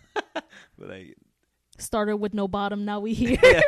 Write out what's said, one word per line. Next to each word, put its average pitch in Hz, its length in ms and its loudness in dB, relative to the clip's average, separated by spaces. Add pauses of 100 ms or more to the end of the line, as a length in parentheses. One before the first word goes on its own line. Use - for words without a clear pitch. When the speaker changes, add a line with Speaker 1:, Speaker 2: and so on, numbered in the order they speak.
(160)
Speaker 1:
<laughs> - 260 -6 (360)
but, 92 120 -16
like 95 280 -18 (600)
Speaker 2:
Started 214 400 -2
with 202 160 -4
no 202 140 -2
bottom, 202 380 -4
now 208 140 -6
we 220 140 -4
here. 240 260 2
Speaker 1:
<laughs> - 40 4
Yeah, 508 240 8